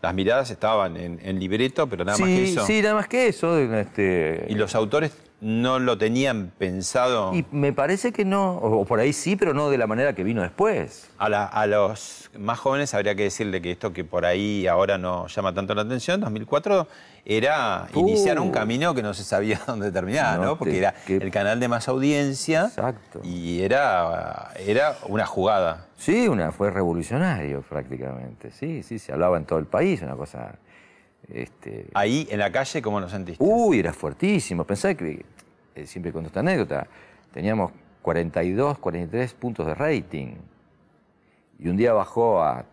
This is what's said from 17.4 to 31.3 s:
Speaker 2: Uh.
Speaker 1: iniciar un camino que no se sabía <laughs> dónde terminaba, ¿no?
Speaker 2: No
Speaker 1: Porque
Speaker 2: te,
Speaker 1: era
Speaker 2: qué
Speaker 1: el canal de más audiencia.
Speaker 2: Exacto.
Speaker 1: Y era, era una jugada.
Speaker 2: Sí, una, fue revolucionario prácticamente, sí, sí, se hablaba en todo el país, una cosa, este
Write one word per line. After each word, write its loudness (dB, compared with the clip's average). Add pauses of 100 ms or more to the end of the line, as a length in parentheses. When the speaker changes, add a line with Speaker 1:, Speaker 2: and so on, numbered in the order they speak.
Speaker 2:
Uh. 2
Speaker 1:
iniciar 4
un 0
camino 0
que 0
no -2
se -8
sabía 0
<laughs> -10
dónde -2
terminaba, 0
¿no? 0
Speaker 2:
No 0
Speaker 1:
Porque 0
Speaker 2:
te, 2
Speaker 1:
era 2 (120)
Speaker 2:
qué 0
Speaker 1:
el -2
canal 2
de 0
más 0
audiencia. 2
Speaker 2:
Exacto. -4
Speaker 1:
Y -4
era, 0
era 2 (100)
una 0
jugada. 0 (120)
Speaker 2:
Sí, 2
una, 2
fue 0
revolucionario -2
prácticamente, -10
sí, -8
sí, -10
se -12
hablaba 4
en -4
todo 0
el -4
país, 0
una -8
cosa, -12 (720)
este -14